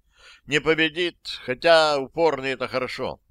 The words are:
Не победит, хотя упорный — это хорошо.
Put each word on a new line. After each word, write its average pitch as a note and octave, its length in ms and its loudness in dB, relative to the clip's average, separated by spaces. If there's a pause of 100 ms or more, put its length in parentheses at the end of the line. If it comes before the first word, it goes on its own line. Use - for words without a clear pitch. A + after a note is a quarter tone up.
(460)
Не C#3+ 160 0
победит, D#3+ 560 0 (260)
хотя D#3 540 4
упорный — C3+ 540 0
это B2+ 160 -4
хорошо. A#2+ 520 -6 (120)